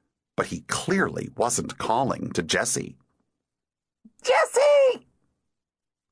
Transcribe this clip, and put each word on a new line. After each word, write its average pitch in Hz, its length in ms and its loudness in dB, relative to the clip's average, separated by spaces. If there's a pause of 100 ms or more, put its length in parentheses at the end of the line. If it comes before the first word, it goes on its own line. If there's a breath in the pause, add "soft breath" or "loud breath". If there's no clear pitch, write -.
(380 soft breath)
but 95 100 -2
he - 140 -8
clearly - 760 -4
wasn't - 420 -2
calling 117 560 -2
to 87 100 -2
Jessie. - 540 -4 (1200)
"Jessie!" 523 880 4 (1040)